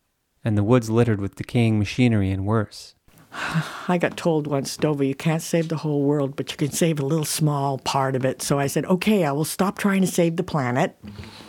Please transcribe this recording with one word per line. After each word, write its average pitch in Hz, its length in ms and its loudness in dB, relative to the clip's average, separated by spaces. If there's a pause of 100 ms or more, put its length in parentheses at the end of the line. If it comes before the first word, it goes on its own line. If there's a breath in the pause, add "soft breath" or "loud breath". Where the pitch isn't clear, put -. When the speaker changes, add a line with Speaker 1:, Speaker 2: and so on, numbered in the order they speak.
(440)
Speaker 1:
and 107 140 0
the 104 60 2
woods 117 260 4
littered 113 300 2
with 98 160 -6
decaying 113 440 2
machinery 104 520 2
and 95 140 -4
worse. 107 500 -4 (180)
Speaker 2:
<sighs> - 720 -6
I 180 100 2
got 170 200 -2
told 156 300 0
once, 139 300 -2
"Dova, 143 300 2
you 135 80 -2
can't 165 260 0
save 165 280 -2
the 165 80 -2
whole 143 260 0
world, 139 320 0
but - 160 -6
you - 60 -14
can 143 140 -2
save 165 280 0
a 139 60 -2
little 151 200 0
small 139 540 0
part 135 360 0
of 127 100 0
it." 131 160 -2
So 143 180 2
I 139 80 2
said, 143 180 -2
"Okay, 185 400 2
I 143 60 2
will 147 140 0
stop 196 320 -2
trying 196 240 2
to 185 60 4
save 170 280 2
the 175 80 -2
planet, 139 520 0 (540 loud breath)